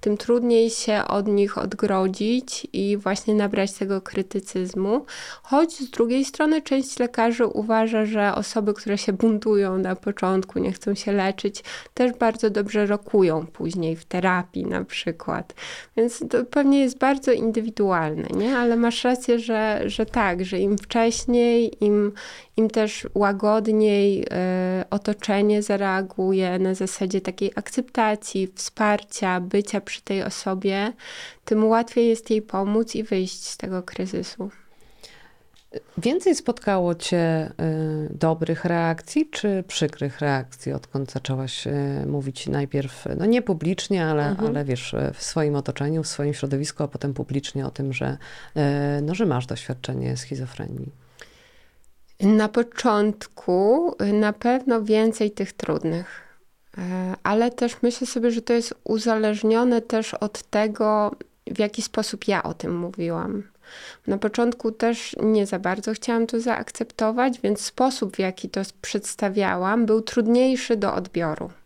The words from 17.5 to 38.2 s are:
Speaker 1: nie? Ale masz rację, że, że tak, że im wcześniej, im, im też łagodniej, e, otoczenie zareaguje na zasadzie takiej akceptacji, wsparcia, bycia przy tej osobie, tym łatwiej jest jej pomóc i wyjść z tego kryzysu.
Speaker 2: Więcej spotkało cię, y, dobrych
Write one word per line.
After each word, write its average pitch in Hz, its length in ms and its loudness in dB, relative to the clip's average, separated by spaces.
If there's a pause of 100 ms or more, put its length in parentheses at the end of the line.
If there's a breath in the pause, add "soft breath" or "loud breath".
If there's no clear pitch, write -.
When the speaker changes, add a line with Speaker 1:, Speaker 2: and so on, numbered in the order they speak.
Speaker 1:
nie? 247 220 2
Ale 240 180 4
masz 233 280 2
rację, 247 340 2
że, 220 480 0
że 220 200 -2
tak, 190 380 0
że 185 140 -4
im 196 200 2
wcześniej, 233 1080 2
im, 208 280 4 (440 loud breath)
im 220 140 4
też 214 360 -2 (300)
łagodniej, 208 920 4
e, 185 600 0
otoczenie 208 720 2
zareaguje 190 960 0
na 185 160 2
zasadzie 190 460 -2
takiej 190 360 -4
akceptacji, 214 1000 -2
wsparcia, 208 840 -2
bycia 202 400 -2
przy - 220 -12
tej 196 200 -4
osobie, 196 680 -2 (520 loud breath)
tym 214 200 4
łatwiej 226 440 4
jest 226 220 0
jej 214 120 2
pomóc 208 520 0
i 220 80 -4
wyjść 185 440 -4
z - 100 -10
tego 185 260 -6
kryzysu. 185 680 -8 (1500 loud breath)
Speaker 2:
Więcej 320 360 4
spotkało 190 600 0
cię, 165 520 0
y, 156 720 -4
dobrych 160 460 0